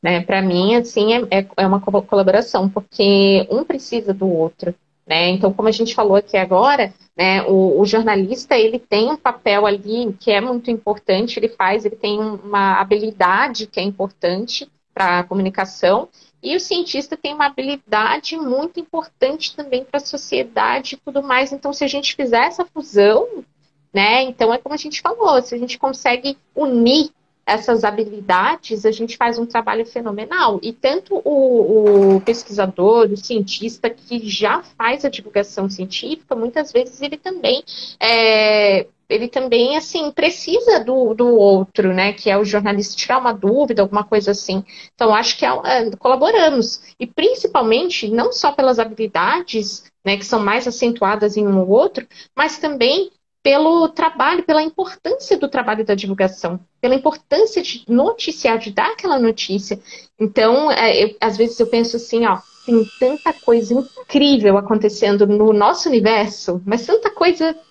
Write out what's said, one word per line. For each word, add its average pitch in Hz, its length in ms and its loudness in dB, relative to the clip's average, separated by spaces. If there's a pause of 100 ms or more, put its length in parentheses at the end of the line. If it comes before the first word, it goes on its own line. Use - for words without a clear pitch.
né? 175 200 0
Pra 190 200 -2
mim, 190 340 2
assim, 226 380 0
é, 202 260 0
é, 196 80 -6 (100)
é 196 100 2
uma 196 140 2
co-, 196 220 -2
colaboração, 196 680 2
porque 196 800 2
um 269 140 -2
precisa 233 500 -4
do 196 140 -4
outro, 170 480 -4 (300)
né? 165 240 0
Então, 190 220 0
como 202 160 -2
a 220 40 4
gente 226 240 -4
falou 208 200 2
aqui 202 220 0
agora, 190 560 2 (220)
né, 190 280 0
o, 190 360 2
o 202 60 4
jornalista, 220 720 0
ele 220 200 2
tem 220 320 0
um 302 80 -4
papel 214 480 0
ali 208 540 -4
que - 120 -2
é 202 100 2
muito 240 280 -4
importante, 214 720 -4
ele 220 100 -2
faz, 208 360 -2
ele 208 100 -4
tem 208 240 -6
um, 214 160 -6
uma 196 440 0
habilidade 208 880 0
que - 120 -8
é 180 40 -4
importante 196 840 -6 (260)
pra 180 300 0
comunicação, 190 840 -2 (340)
e 277 140 -6
o 370 40 -2
cientista 349 580 -6
tem 294 160 -8
uma 294 140 0
habilidade 269 920 -4
muito 294 420 -4
importante 320 760 -6
também 262 300 -6
pra 285 160 -6
sociedade 254 960 -4
e - 20 -20
tudo 277 240 -6
mais. 269 300 -2
Então, 277 220 -8
se 285 100 -4
a 277 40 -2
gente 285 280 -4
fizer 240 300 2
essa 349 200 -4
fusão, 277 800 2 (500)
né, 214 300 2
então 247 300 0
é 247 40 -2
como 269 160 -8
a 302 40 -6
gente 302 240 -10
falou, 370 400 2
se 247 120 -10
a 240 40 -8
gente 247 200 -8
consegue 262 600 -4 (180)
unir 269 540 2 (360)
essas 220 380 0
habilidades, 208 1040 -2
a 220 60 4
gente 233 260 -6
faz 233 200 0
um 233 80 -4
trabalho 226 400 -4
fenomenal. 226 760 -4
E 226 100 -8
tanto 330 500 -2
o, 214 920 4
o 190 60 2
pesquisador, 208 880 2
o 202 60 -4
cientista 220 720 -4
que 233 380 -10
já 214 360 -2
faz 240 420 -4
a 277 40 0
divulgação 202 600 -4
científica, 196 680 -8
muitas 247 360 -4
vezes 254 300 -2
ele 285 160 -8
também, 302 460 -4 (360)
é, 214 880 2 (200)
ele 226 200 -2
também, 254 500 0
assim, 311 340 -6
precisa 349 720 0
do, 247 300 0
do 240 140 2
outro, 196 640 4
né, 196 200 0
que 208 160 -2
é 196 80 4
o 208 60 2
jornalista 202 520 -2
tirar - 240 -2
uma 240 140 0
dúvida, 214 500 0
alguma 202 200 0
coisa 202 280 0
assim. 196 320 -4 (320)
Então, 220 180 2
acho 220 240 0
que - 80 -2
é, - 40 0
é, 240 480 0
colaboramos. 277 840 2 (180)
E 247 60 -6
principalmente, 294 1040 0
não 240 220 0
só 302 200 -2
pelas 262 280 2
habilidades, 220 1040 -4 (200)
né, 196 140 0
que 196 80 -12
são 226 140 0
mais 214 280 0
acentuadas 214 680 0
em 208 80 0
um 196 140 2
ou 185 100 0
outro, 262 380 2 (280)
mas 311 220 -2
também 294 540 0 (340)
pelo 311 440 4
trabalho, 320 520 0
pela 311 220 2
importância 370 720 -4
do 277 100 -2
trabalho 220 380 -2
da 208 80 0
divulgação, 190 640 -4 (220)
pela 254 140 2
importância 349 640 0
de - 260 -10
noticiar, 269 720 0
de 226 140 -8
dar 311 220 -2
aquela 359 260 -2
notícia. 208 600 -2 (400)
Então, 233 520 2
é, 220 320 2
eu, 214 180 -2
às 214 160 -2
vezes 233 220 -2
eu 226 80 2
penso 233 300 -2
assim, 233 280 -2
ó, 190 140 0 (260)
tem 226 180 4 (160)
tanta 294 320 0
coisa 233 440 0
incrível 269 800 2
acontecendo 202 720 2
no 214 260 4
nosso 208 340 2
universo, 208 800 0
mas 226 220 -4
tanta 453 240 0
coisa 330 440 0 (160)